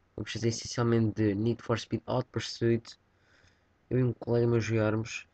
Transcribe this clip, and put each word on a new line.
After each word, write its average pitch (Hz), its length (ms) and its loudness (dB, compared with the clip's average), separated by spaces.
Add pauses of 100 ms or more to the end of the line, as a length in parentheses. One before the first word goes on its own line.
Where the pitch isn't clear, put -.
(140)
Vamos 110 160 -8
fazer 110 180 -2
essencialmente 117 680 0
de 107 200 2
Need 113 280 -2
for 113 160 -2
Speed - 280 -6
Hot 123 240 -2
Pursuit. - 680 -2 (920)
Eu 123 120 2
e 127 40 4
um 120 80 2
colega 120 340 0
meu 117 140 4
jogarmos. 110 720 0